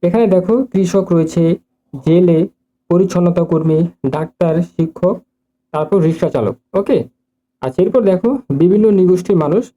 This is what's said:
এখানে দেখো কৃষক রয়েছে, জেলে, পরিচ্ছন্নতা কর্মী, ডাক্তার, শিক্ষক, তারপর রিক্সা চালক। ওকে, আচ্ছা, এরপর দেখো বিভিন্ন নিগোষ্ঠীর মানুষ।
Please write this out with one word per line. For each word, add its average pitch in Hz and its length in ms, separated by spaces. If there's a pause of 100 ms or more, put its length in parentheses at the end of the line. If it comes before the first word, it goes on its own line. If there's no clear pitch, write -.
এখানে 180 240
দেখো 185 280 (120)
কৃষক 190 460
রয়েছে, 165 300 (520)
জেলে, 165 440 (520)
পরিচ্ছন্নতা 175 540
কর্মী, 160 340 (320)
ডাক্তার, 156 440 (180)
শিক্ষক, 170 440 (580)
তারপর 151 280
রিক্সা 160 260
চালক। 110 260 (200)
ওকে, 196 240 (640)
আচ্ছা, 131 180
এরপর 214 220
দেখো 190 260 (300)
বিভিন্ন 185 320
নিগোষ্ঠীর 185 460
মানুষ। 160 260 (140)